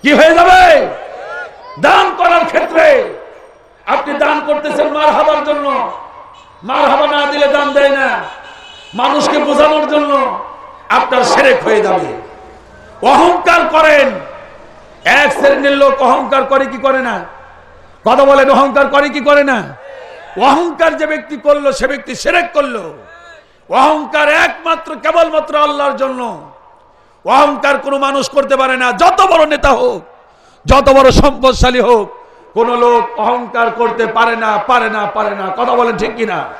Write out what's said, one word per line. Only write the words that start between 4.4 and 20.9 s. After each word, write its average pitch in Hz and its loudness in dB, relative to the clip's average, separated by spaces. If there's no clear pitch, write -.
করতেছেন 294 -2
মারহাবার 302 0
জন্য, 277 -4
মারহাবা 254 0
না 294 -2
দিলে 285 0
দান 285 0
দেয় 277 2
না, 262 -2
মানুষকে 285 -2
বোঝানোর 302 0
জন্য, 277 -2
আপনার 254 0
শিরক 262 2
হয়ে 208 0
যাবে। 185 -4
অহংকার 339 2
করেন, 311 2
এক 277 2
শ্রেণীর 277 2
লোক 277 2
অহংকার 262 0
করে 269 0
কি 240 -10
করে 262 0
না? 226 -6
কথা 269 4
বলেন, 277 4
অহংকার 277 2
করে 277 0
কি 285 -6
করে 285 2
না? 247 -2
অহংকার 311 0